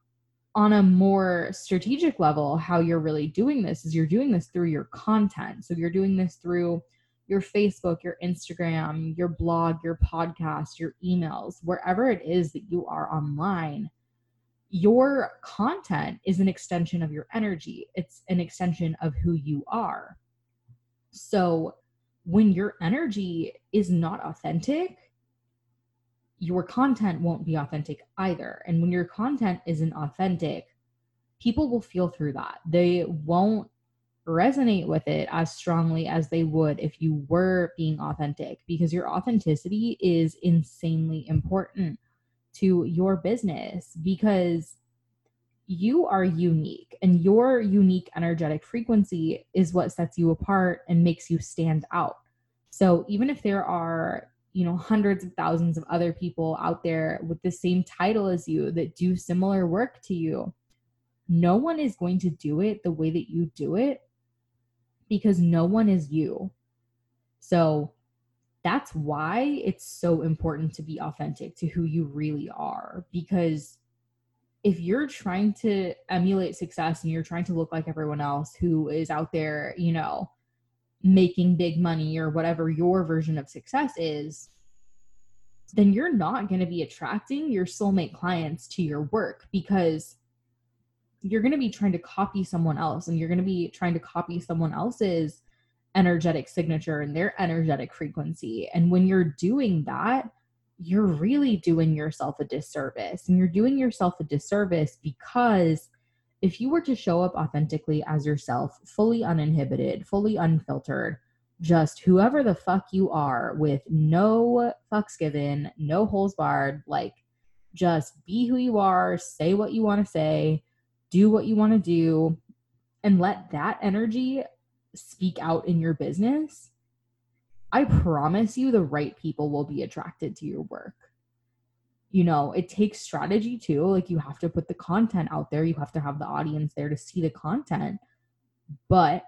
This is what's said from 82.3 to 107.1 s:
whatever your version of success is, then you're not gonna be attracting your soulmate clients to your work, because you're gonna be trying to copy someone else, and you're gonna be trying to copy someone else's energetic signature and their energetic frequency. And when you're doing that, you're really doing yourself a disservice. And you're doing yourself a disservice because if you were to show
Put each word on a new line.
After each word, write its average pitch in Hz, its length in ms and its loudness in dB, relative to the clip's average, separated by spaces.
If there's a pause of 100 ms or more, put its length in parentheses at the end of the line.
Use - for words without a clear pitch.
whatever 165 360 -2
your 175 360 2
version 160 340 0
of 139 100 -8
success - 500 -4
is, 151 520 -6 (1300)
then 202 180 8
you're 311 180 2
not 202 380 -2
gonna 185 160 0
be 170 160 -6
attracting 254 680 -6
your 185 140 0
soulmate 190 500 -2
clients 165 520 -6
to - 140 -8
your 147 220 -2
work, - 480 -4
because 170 640 -2 (1080)
you're 208 220 0
gonna 277 120 2
be 254 140 -2
trying 202 220 0
to 170 80 -2
copy 196 440 -4
someone 165 360 -2
else, 160 280 -4
and 165 120 -2
you're 160 100 -4
gonna 180 140 0
be 180 260 -2
trying 170 240 -4
to 165 60 -2
copy 175 400 -8
someone 165 340 -4
else's 170 680 -2 (520)
energetic 170 540 2
signature 160 520 -2
and 147 140 -6
their 180 260 -4
energetic 160 520 -2
frequency. 147 800 -8
And 175 180 4
when 185 160 6
you're 185 160 4
doing 180 640 0
that, 190 440 -2 (480)
you're 190 280 0
really 214 520 2
doing 160 380 2
yourself 151 440 -6
a 143 60 -2
disservice. 135 800 -8
And 180 100 4
you're 185 100 4
doing 226 300 2
yourself 214 420 0
a 160 60 -6
disservice 175 760 -2
because 180 880 0 (520)
if 185 180 0
you 254 100 -2
were 330 120 2
to 269 140 0
show 175 260 0